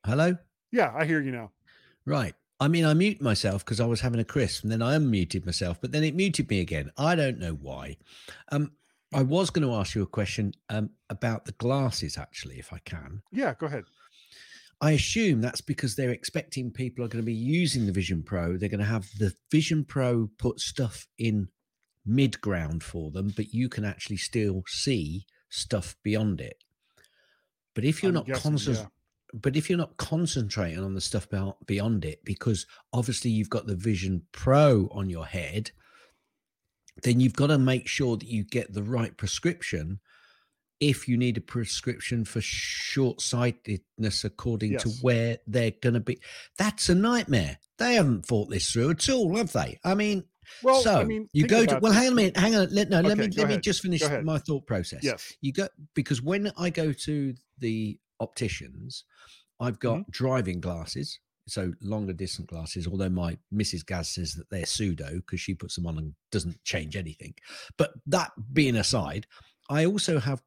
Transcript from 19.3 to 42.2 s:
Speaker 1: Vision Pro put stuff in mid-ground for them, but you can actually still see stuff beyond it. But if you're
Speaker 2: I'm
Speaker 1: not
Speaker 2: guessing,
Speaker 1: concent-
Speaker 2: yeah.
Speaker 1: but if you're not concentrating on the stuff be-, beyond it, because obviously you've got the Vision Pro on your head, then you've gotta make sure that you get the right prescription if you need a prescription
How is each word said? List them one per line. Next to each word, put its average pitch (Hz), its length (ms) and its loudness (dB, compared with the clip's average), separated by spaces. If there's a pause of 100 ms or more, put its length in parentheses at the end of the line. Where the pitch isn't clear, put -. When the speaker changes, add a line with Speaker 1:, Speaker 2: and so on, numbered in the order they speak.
Speaker 1:
Vision 156 360 2
Pro 120 420 0 (100)
put - 220 -2
stuff - 480 -6 (100)
in 107 320 0 (560)
mid-ground 101 800 0
for 80 260 -8
them, 95 200 -4
but 104 240 -6
you 120 160 0
can 107 160 -4
actually 101 320 -6
still 98 500 -2
see 95 580 -2 (240)
stuff - 540 -6
beyond 104 380 0
it. - 220 -14 (1120)
But 110 120 -2
if 156 180 2
you're 190 60 4
Speaker 2:
I'm 170 60 2
Speaker 1:
not 127 100 0
Speaker 2:
guessing, 131 260 -2
Speaker 1:
concent- 123 260 0
Speaker 2:
yeah. 107 100 -6 (460)
Speaker 1:
but 131 220 -2
if 156 140 0
you're 180 80 2
not - 200 -2
concentrating 107 840 -2
on 95 120 -4
the 92 60 -4
stuff - 280 -4
be-, 98 240 -2 (120)
beyond 101 400 0
it, 76 180 -8
because 101 420 -2 (280)
obviously 120 380 0
you've 110 180 2
got 110 180 -4
the 98 80 -2
Vision 95 560 -2
Pro 131 600 6
on 95 180 -4
your 80 160 -6
head, 90 460 -6 (1300)
then 123 160 6
you've 127 160 4
gotta 143 240 4
make 131 280 2
sure 120 300 0
that - 100 -12
you 107 160 -2
get 110 300 -4
the 101 100 -4
right 117 340 -2
prescription 98 840 -4 (800)
if 147 280 2
you 123 80 2
need 120 220 2
a - 40 -4
prescription - 840 -4